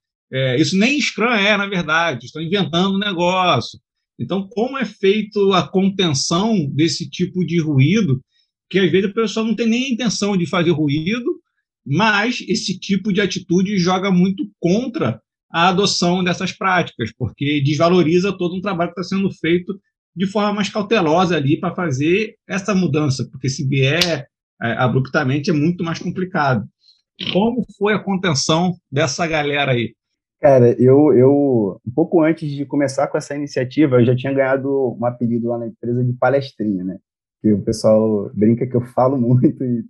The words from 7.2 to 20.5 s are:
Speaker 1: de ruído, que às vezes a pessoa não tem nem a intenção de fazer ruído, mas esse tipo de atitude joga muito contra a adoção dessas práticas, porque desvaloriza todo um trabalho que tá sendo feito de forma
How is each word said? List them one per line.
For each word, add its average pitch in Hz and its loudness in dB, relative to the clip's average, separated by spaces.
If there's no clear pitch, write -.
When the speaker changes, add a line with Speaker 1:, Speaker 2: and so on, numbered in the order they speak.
Speaker 1:
de 165 0
ruído, 147 2
que 180 0
às 180 2
vezes 196 2
a - -14
pessoa 226 -2
não 226 -2
tem 226 -2
nem 240 0
a 277 -6
intenção 208 -2
de 170 0
fazer 175 0
ruído, 160 -2
mas 208 0
esse 185 -4
tipo 196 -2
de 180 0
atitude 190 0
joga 185 0
muito 190 2
contra 196 -2
a 170 2
adoção 185 0
dessas 180 -4
práticas, 170 -2
porque 143 -4
desvaloriza 170 2
todo 180 -4
um 185 -8
trabalho 180 -4
que - -16
tá 190 -8
sendo 190 -2
feito 175 -2
de 190 -2
forma 208 -2